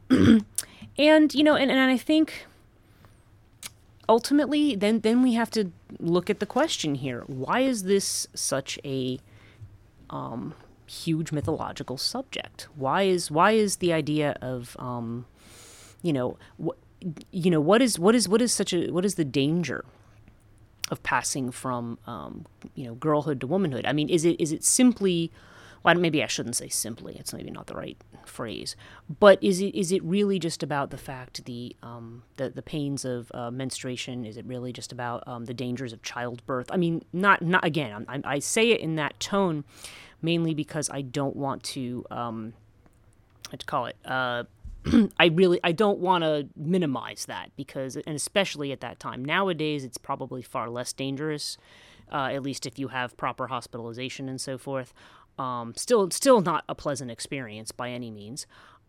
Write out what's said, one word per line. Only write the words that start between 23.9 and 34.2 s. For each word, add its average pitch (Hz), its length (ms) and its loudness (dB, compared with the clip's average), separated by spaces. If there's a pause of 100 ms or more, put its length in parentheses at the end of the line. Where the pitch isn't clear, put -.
mean, 151 160 2
is 160 160 4
it, 170 160 4
is 160 120 0
it - 120 -4
simply, 190 680 4 (520)
well, 170 120 8
maybe 165 280 2
I 107 40 -2
shouldn't 117 300 -4
say - 120 -6
simply, - 480 -8
it's - 160 -12
maybe - 180 -12
not - 160 -14
the - 80 -12
right - 220 -10 (280)
phrase, - 520 -10 (440)
but 196 220 10
is 190 180 4
it, 196 140 -2
is 185 180 0
it 185 120 2
really 196 340 2
just 160 240 -4
about 139 280 -2
the 135 80 -12
fact 131 460 -14
the, 120 380 -10
um, 117 420 -16 (120)
the, 127 140 -4
the - 120 -10
pains 143 420 -4
of, 123 280 -6
uh, 120 180 -8
menstruation? 127 760 -6